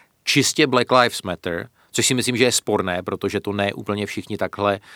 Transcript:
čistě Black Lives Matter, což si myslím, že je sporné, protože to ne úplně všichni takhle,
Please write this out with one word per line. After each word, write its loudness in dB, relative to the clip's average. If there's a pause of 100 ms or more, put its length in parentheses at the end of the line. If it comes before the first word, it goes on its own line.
(240)
čistě 2
Black 2
Lives 4
Matter, -6 (240)
což 0
si 2
myslím, -2
že 6
je 4
sporné, 0
protože -4
to -6
ne 0
úplně -4
všichni -8
takhle, -2 (160)